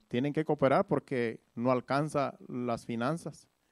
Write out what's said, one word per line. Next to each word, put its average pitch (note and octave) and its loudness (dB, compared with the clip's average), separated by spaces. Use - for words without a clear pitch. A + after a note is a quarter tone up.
tienen C3+ 0
que D#3 0
cooperar D3 4
porque B2 -2
no A#2+ 2
alcanza C#3 0
las A#2+ -4
finanzas". C3+ -4